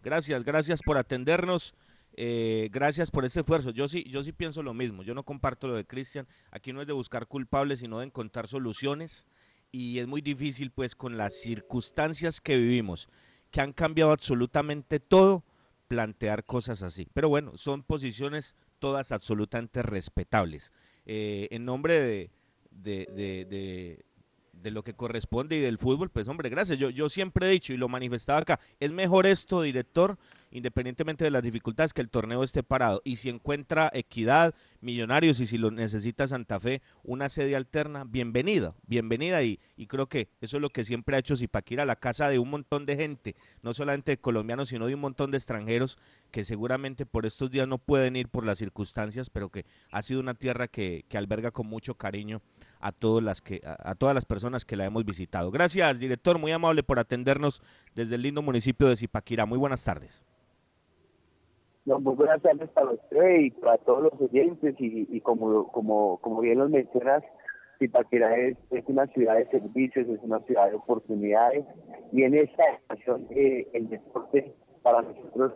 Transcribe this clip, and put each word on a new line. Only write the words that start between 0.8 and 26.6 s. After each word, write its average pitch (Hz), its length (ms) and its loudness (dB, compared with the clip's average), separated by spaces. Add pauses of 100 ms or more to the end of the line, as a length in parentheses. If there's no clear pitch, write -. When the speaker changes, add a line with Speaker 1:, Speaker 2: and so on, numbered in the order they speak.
Speaker 1:
por 151 140 2
atendernos, 165 800 0 (400)
eh, 113 560 -2
gracias 147 400 0
por 135 120 0
ese 147 160 -2
esfuerzo. 147 300 2
Yo 127 160 -2
sí, 160 240 -6
yo 139 140 -6
sí 156 80 -10
pienso 156 320 -8
lo 120 100 -8
mismo, 110 300 -6
yo 117 100 -8
no 135 80 -8
comparto 135 460 -6
lo 120 80 -4
de 104 80 -6
Cristian, 131 420 -12 (240)
aquí 127 220 -16
no 139 80 -12
es 147 80 -10
de 151 40 -6
buscar 123 340 -8
culpables, 139 540 -2
sino 113 200 -10
de 131 60 -10
encontrar 113 420 -10
soluciones, 139 800 -6 (420)
y 123 300 -6
es 120 80 -6
muy 147 140 -6
difícil, 139 500 -6
pues, 127 240 -6
con 120 220 -10
las 104 220 -4
circunstancias 151 1000 -4
que 139 160 0
vivimos, 117 520 0 (440)
que 147 80 -2
han 139 120 -2
cambiado 160 380 2
absolutamente 147 880 -2
todo, 190 460 6 (420)
plantear 107 560 -2
cosas 113 400 -6
así. 90 320 -10
Pero 151 140 2
bueno, 143 260 0
son 139 300 -6
posiciones 139 720 -8 (220)
todas 139 340 -4
absolutamente 117 680 -4
respetables. 92 880 -4 (340)
Eh, 107 460 -6
en 117 120 -10
nombre 147 360 0
de, 110 300 -2 (400)
de, 95 440 -8
de, 95 320 -8
de, 92 580 -12 (480)
de 90 180 -12
lo 107 120 -8
que 113 100 -12
corresponde 120 640 -4
y 151 40 0
del 120 180 0
fútbol, 139 320 0
pues, 110 180 -6
hombre, 143 220 -6
gracias. 160 280 -2